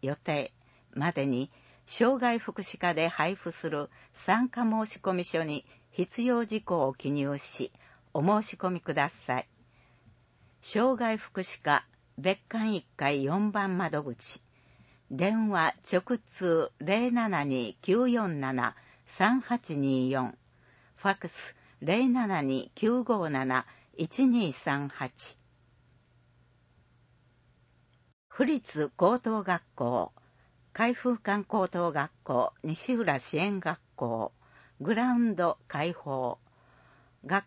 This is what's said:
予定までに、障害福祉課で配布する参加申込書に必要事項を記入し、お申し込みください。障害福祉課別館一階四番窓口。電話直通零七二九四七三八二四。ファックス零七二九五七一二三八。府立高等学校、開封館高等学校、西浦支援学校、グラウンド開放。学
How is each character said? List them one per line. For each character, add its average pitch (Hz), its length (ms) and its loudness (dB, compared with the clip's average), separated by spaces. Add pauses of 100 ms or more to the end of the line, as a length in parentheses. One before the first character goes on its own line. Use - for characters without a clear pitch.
予 139 140 -4
定 147 360 -4 (400)
ま 151 200 0
で 139 160 0
に、 131 240 0 (360)
障 247 320 2
害 233 200 2
福 - 240 -8
祉 - 160 -10
課 175 160 0
で 160 120 2
配 170 280 -2
布 170 160 -8
す - 180 -8
る 147 220 -4 (220)
参 233 360 2
加 240 140 -4
申 226 60 2 (300)
込 185 240 0
書 165 200 -2
に 151 220 -4 (260)
必 185 320 -4
要 240 220 2
事 214 160 -2
項 160 260 2
を 135 80 -4
記 135 160 -4
入 143 260 0
し、 - 340 -6 (400)
お 151 100 0
申 202 200 4
し 208 140 -10
込 180 160 -2
み 175 100 -4
く 151 140 -4
だ 139 140 2
さ - 300 -6
い。 - 80 -8 (1160)
障 240 360 2
害 226 180 0
福 - 240 -8
祉 - 200 -10
課 147 240 4 (320)
別 185 220 2 (100)
館 220 260 0
一 165 120 -6 (100)
階 139 260 0
四 196 280 0
番 190 260 -2
窓 151 260 -2
口。 - 380 -10 (720)
電 208 380 0
話 170 260 2 (180)
直 226 240 2
通 165 640 0
零 226 320 2
七 208 320 2
二 127 400 -2
九 240 240 4
四 208 340 0
七 127 340 -2 (300)
三 233 360 2
八 240 360 -4
二 131 320 2
四。 131 260 -2 (600)
フ - 120 -4
ァ 196 40 6
ッ 196 40 -2
ク - 120 -8
ス - 280 -16 (260)
零 226 300 4
七 220 300 0
二 131 320 -2
九 240 300 2
五 202 260 0
七 131 380 0 (300)
一 247 300 2
二 233 240 4
三 143 380 -2
八。 - 480 -12 (3000)
府 - 160 0
立 190 540 0
高 208 200 6
等 220 260 -2
学 180 200 -2 (120)
校、 120 360 -2 (640)
開 233 200 0
封 240 240 -2
館 202 280 -2
高 190 240 0
等 170 240 -2
学 147 180 -2 (140)
校、 123 280 0 (100)
西 165 320 -2
浦 165 260 0
支 - 160 -6
援 196 240 0
学 165 180 -4 (160)
校、 117 380 -4 (480)
グ 190 140 0
ラ 247 180 2
ウ 240 60 4
ン 226 180 2
ド 175 200 2 (120)
開 165 240 -2
放。 131 440 -4 (880)
学 196 220 0